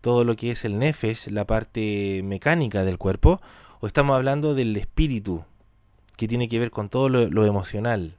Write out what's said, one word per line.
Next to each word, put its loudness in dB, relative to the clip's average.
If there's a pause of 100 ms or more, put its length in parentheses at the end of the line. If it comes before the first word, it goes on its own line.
Todo 2
lo 2
que -4
es -6
el -2
nefesh, -2
la -4
parte -2
mecánica 0
del 0
cuerpo, 2 (380)
¿o -8
estamos 2
hablando 0
del 0
espíritu, -2 (720)
que -4
tiene -2
que -2
ver -2
con -6
todo 2
lo, 4
lo 4
emocional? -2